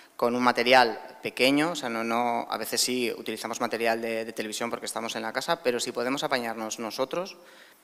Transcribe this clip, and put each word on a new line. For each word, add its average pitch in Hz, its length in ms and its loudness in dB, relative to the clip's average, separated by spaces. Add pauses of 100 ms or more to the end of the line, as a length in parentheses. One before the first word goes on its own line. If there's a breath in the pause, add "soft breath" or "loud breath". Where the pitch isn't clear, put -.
(140 loud breath)
con 120 180 2
un 123 100 0
material 123 540 6 (240)
pequeño. 139 500 4
O 170 40 -4
sea, 123 140 -4
no, 113 160 -2
no, 117 440 0
a 107 80 -2
veces 110 220 -2
sí 123 380 0
utilizamos 113 420 -6
material 117 420 0
de, 113 220 -2
de 113 80 -10
televisión 110 380 -4
porque 117 160 -6
estamos 113 320 -6
en 110 60 -6
la 110 100 -4
casa, 165 280 -2
pero 123 200 2
si 123 100 -6
podemos 131 320 -2
apañarnos 117 560 -4
nosotros, 131 560 -4 (480 loud breath)